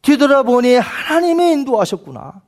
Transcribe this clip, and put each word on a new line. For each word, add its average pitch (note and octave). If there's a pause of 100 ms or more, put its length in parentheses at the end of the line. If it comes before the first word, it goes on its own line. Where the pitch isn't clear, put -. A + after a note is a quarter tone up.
뒤돌아보니 B3
하나님이 E4+
인도하셨구나. G3